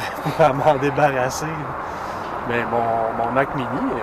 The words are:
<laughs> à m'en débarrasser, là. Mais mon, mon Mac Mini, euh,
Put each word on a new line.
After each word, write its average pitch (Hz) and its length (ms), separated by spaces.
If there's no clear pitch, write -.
<laughs> - 200
à 147 120
m'en 143 240
débarrasser, 135 720
là. 160 60
Mais 120 220
mon, 113 540
mon 120 60
Mac 135 240
Mini, 127 180
euh, 127 300